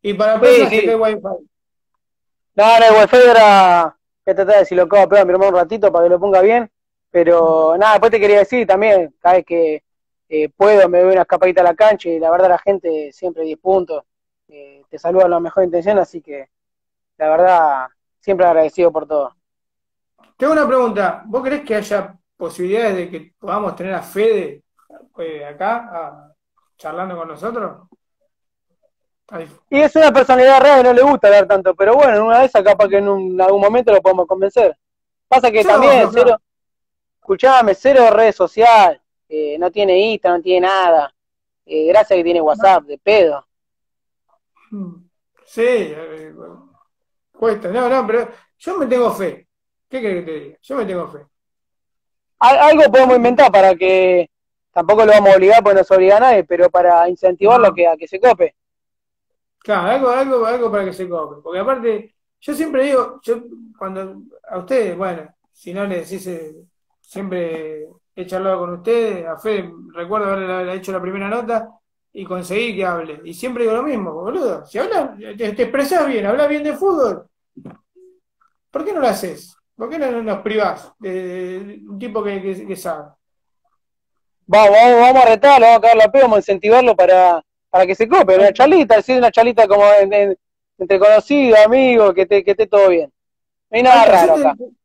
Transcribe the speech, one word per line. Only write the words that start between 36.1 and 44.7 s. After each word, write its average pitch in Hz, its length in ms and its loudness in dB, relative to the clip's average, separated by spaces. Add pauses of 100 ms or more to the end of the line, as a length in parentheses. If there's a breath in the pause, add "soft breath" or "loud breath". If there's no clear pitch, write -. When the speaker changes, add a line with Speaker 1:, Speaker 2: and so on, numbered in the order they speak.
Speaker 2:
cero, 240 300 2 (800)
escuchame, 233 520 0
cero 254 380 4
red 214 220 2
social, 208 680 2 (280)
eh, 151 280 -8
no 175 140 -4
tiene 196 260 0
Insta, 202 380 -2
no 170 60 -6
tiene 180 260 -2
nada, 170 460 0 (520)
eh, 156 220 -4
gracias 196 300 2
que 170 80 -2
tiene 175 160 -2
WhatsApp, 165 420 0
de 143 140 -16
pedo. 175 480 0 (1300)